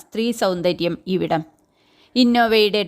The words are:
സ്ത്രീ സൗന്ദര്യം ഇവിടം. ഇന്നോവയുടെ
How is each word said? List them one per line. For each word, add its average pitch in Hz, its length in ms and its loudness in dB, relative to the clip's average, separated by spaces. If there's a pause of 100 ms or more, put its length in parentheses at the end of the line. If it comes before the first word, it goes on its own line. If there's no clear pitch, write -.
സ്ത്രീ 220 220 -6 (160)
സൗന്ദര്യം 175 540 -2 (200)
ഇവിടം. 165 280 -2 (720)
ഇന്നോവയുടെ 226 720 2